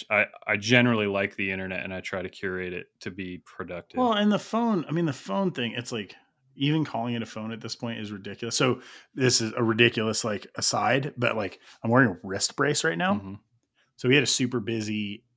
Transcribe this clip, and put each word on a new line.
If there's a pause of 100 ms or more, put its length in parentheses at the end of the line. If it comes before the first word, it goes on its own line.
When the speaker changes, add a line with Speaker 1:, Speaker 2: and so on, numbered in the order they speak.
(100)
Speaker 1:
I, (180)
I
generally
like
the
internet,
and
I
try
to
curate
it (160)
to
be
productive.
Speaker 2:
Well,
and
the
phone,
I
mean,
the
phone
thing,
it's
like, (420)
even
calling
it
a
phone
at
this
point
is
ridiculous.
So (340)
this
is
a
ridiculous,
like,
aside,
but,
like, (240)
I'm
wearing
a
wrist
brace
right
now.
Speaker 1:
Mm-hmm. (600)
Speaker 2:
So
we
had
a
super
busy, (140)